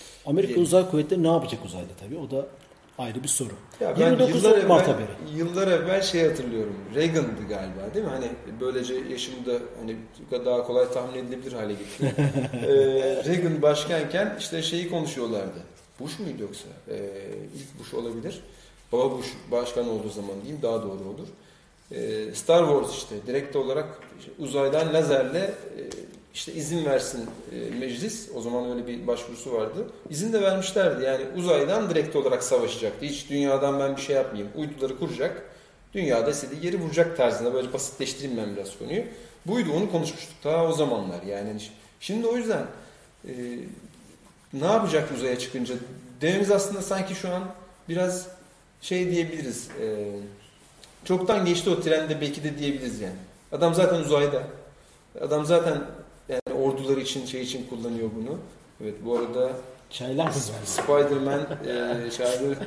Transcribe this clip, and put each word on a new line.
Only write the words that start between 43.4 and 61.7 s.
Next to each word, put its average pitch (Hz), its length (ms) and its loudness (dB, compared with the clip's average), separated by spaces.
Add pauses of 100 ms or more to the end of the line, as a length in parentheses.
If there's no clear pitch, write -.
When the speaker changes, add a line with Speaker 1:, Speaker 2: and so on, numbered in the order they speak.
Speaker 2:
ne 139 140 -2
yapacak 185 500 4
uzaya 123 220 0
çıkınca 123 360 -4 (460)
dememiz 190 300 4
aslında 196 320 2
sanki 190 320 -4
şu 185 200 -6
an 185 80 -4 (460)
biraz 180 400 0 (520)
şey 180 300 0
diyebiliriz. 165 580 -2 (140)
E, 110 40 0 (1160)
çoktan 185 400 2
geçti 175 260 2
o 165 100 2
trende 156 400 2
belki 147 240 -4
de 143 140 -4
diyebiliriz 127 420 -4
yani. 92 140 -6 (380)
Adam 160 220 4
zaten 175 260 6
uzayda. 143 420 4 (800)
Adam 151 260 0
zaten 165 320 4 (500)
yani 131 340 -4
orduları 135 380 2
için, 127 260 -4
şey 127 160 -6
için 123 280 -6
kullanıyor 113 460 -4
bunu. 123 220 -6 (440)
Evet, 107 120 -6 (100)
bu 120 140 0
arada 123 320 0 (400)
Speaker 1:
Çaylar 131 360 -2
mı - 60 -6
geldi? 110 340 -6
Speaker 2:
Spider-Man, 143 720 2
e, 120 720 -4